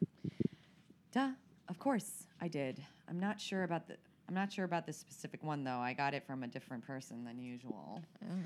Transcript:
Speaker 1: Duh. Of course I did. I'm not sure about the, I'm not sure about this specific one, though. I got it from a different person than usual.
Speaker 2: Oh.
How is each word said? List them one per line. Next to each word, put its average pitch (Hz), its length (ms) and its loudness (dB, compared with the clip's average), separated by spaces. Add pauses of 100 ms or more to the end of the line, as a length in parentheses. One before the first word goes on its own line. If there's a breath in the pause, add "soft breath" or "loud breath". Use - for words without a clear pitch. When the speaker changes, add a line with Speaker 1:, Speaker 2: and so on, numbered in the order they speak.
(1120 loud breath)
Speaker 1:
Duh. 262 200 4 (360)
Of 180 100 -4
course - 460 2 (160)
I 170 80 0
did. 139 340 0 (280 soft breath)
I'm 175 100 0
not 202 180 2
sure 190 260 2
about 165 240 2
the, - 80 -8 (320)
I'm 170 60 -2
not 196 180 2
sure 196 120 2
about 170 220 4
this 156 100 -4
specific - 460 -10
one, 147 220 0
though. 127 140 2
I 123 140 2
got 143 220 4
it 139 100 -2
from 131 200 -4
a - 20 -2
different 120 400 -6
person 131 380 -6
than 120 160 -6
usual. 120 600 -6 (240)
Speaker 2:
Oh. - 100 -2 (120)